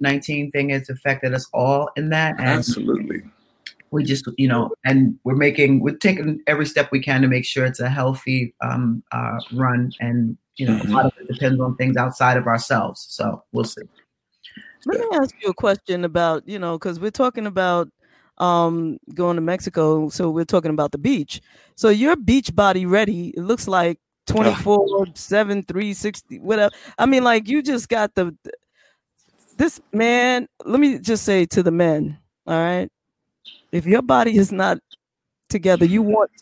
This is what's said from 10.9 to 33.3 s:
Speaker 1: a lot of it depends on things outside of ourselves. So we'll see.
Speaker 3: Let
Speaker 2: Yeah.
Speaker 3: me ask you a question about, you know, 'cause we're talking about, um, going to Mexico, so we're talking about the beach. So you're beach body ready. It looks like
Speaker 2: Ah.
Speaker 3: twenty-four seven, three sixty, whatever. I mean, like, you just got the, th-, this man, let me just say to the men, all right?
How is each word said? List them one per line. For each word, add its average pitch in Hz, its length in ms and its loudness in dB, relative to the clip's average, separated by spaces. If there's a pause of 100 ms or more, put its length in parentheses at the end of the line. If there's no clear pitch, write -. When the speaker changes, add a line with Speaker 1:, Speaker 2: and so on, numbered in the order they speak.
Speaker 1:
a 104 40 0
lot 131 100 4
of 131 120 0
it - 140 -18
depends 131 300 0
on 127 160 -2
things 131 180 0
outside 127 400 0
of 120 120 0
ourselves. 117 640 -2
So - 320 -6 (120)
we'll - 100 -2
see. - 200 -10 (1040)
Speaker 3:
Let 403 140 -2
Speaker 2:
Yeah. 466 100 -4
Speaker 3:
me 381 80 0
ask 269 240 -2
you 208 80 -2
a 180 40 0
question 190 520 -2
about, 165 420 -2
you 196 120 -10
know, 170 180 -6
'cause 170 220 -8
we're 208 120 -6
talking 240 360 -2
about, 180 420 0 (480)
um, 170 600 0 (140)
going 175 220 0
to 170 60 -2
Mexico, 160 680 0
so 170 200 -2
we're 165 160 -2
talking 165 260 0
about 151 200 -2
the 147 60 -6
beach. 170 440 -2 (340)
So 220 140 4
you're 247 260 4
beach 247 400 0
body 185 300 4
ready. 185 440 0
It - 120 -8
looks 220 260 -2
like 175 300 0 (320)
Speaker 2:
Ah. - 40 -2
Speaker 3:
twenty-four 202 840 2
seven, 202 480 0
three 202 300 -4
sixty, - 460 -8
whatever. 208 340 2 (240)
I 226 80 2
mean, 262 180 4
like, 226 240 2
you 285 140 0
just 254 280 -4
got 214 260 -2
the, 180 280 -2
th-, - 120 -16 (1040)
this 311 220 0 (140)
man, 240 540 2 (180)
let 233 140 2
me 277 200 4
just 214 240 -2
say 190 240 2
to 180 160 0
the 175 80 2
men, 156 460 2 (300)
all 165 120 -2
right? 180 300 -2 (840)